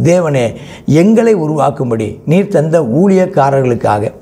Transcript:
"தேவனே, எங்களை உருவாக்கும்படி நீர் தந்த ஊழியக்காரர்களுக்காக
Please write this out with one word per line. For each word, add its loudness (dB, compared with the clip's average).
"தேவனே, 0
எங்களை 2
உருவாக்கும்படி -4
நீர் 2
தந்த 0
ஊழியக்காரர்களுக்காக 0